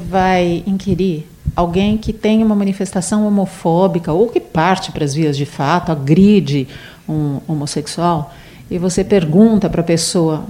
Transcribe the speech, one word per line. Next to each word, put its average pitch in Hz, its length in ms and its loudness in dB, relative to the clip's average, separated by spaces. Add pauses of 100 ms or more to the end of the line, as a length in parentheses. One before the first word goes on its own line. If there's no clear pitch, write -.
vai 180 560 2
inquirir 190 640 -2 (280)
alguém 185 420 2
que 220 160 -6
tem 220 280 2
uma 220 140 2
manifestação 196 720 -2
homofóbica 180 840 0
ou 220 160 2
que - 100 -2
parte 180 520 0
para 156 120 -4
as 139 100 -2
vias 147 240 0
de 143 80 -2
fato, 160 460 -2
agride 147 760 4 (400)
um 147 400 -2
homossexual, 160 840 -4 (380)
e 180 80 -4
você 185 240 -2
pergunta 196 680 4
pra 170 140 -2
pessoa, 165 680 0